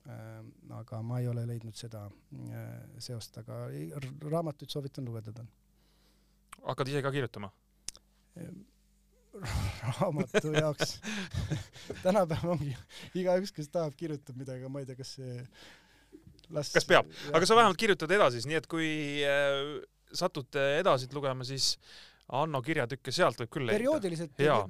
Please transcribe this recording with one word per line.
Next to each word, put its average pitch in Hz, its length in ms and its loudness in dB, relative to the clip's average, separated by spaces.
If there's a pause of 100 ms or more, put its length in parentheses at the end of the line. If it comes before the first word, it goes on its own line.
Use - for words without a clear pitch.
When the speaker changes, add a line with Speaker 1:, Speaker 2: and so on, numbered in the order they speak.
(120)
Speaker 1:
Äh, 110 260 -14 (440)
aga 113 200 -10
ma 123 220 -2
ei 123 80 -2
ole 117 160 -4
leidnud 117 320 -10
seda, 113 240 -12 (480)
äh, 113 180 -10 (320)
seost, 117 400 -12
aga 117 220 -10 (100)
ei, 151 220 -8
r-, 135 160 -10 (240)
raamatuid 156 340 -4
soovitan 135 380 -8
lugeda 113 260 -8
tal. 117 140 -14 (1200)
Speaker 2:
Hakkad 131 240 -2
ise 143 140 0
ka 139 100 0
kirjutama? 104 340 -4 (840)
Speaker 1:
Äh, - 160 -14 (840)
<laughs> 104 640 -4
raamatu 185 540 2
jaoks. 156 460 0 (480)
<laughs> - 580 -6
Tänapäeval 175 500 2
ongi 143 200 -4 (440)
igaüks, 185 360 2
kes 147 180 -8
tahab, 160 240 -2
kirjutab 147 420 -8
midagi, 131 240 -8
aga 131 80 -8
ma 139 120 -6
ei 127 60 -10
tea, 127 100 -12
kas - 180 -12
see 127 180 -10 (1160)
las-, 147 220 -2
Speaker 2:
Kas - 120 6
peab? 151 220 8
Speaker 1:
jah. 147 260 -2
Speaker 2:
Aga 175 140 6
sa 226 80 10
vähemalt 208 220 8
kirjutad 180 360 2
edasi, 127 320 6
nii 160 140 0
et - 100 -8
kui, 160 180 0 (360)
äh, 143 520 2 (380)
satute 143 640 0
edasit 135 380 2
lugema, 131 300 -2
siis 135 280 0 (500)
Hanno 147 400 0
kirjatükke 135 480 -2
sealt 156 240 4
võib 117 160 -4
küll 139 140 0
leida. 208 100 4
Speaker 1:
Perioodiliselt 208 640 0
Speaker 2:
Jaa. 139 280 6